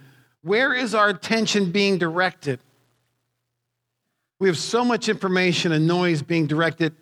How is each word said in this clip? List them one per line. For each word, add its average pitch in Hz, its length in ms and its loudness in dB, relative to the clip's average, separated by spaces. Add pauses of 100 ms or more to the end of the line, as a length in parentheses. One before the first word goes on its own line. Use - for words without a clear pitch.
(420)
where 240 320 0
is 247 200 -4
our 208 140 4
attention 208 640 0
being 196 260 2
directed? 165 600 -4 (1800)
We 190 120 2
have 156 80 0
so 240 260 -2
much 240 240 0
information 185 640 0
and 156 160 2
noise 175 340 2
being 165 240 0
directed 160 560 -2